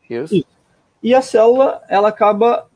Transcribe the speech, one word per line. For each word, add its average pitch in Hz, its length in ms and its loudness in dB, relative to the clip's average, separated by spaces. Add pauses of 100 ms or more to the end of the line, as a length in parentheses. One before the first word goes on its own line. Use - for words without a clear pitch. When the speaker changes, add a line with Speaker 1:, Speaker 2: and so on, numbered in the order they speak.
Speaker 1:
isso. 123 280 -6
Speaker 2:
Isso. 160 100 -4 (560)
E 226 120 -2
a 262 80 4
célula, 240 640 0
ela 202 220 0
acaba 214 640 0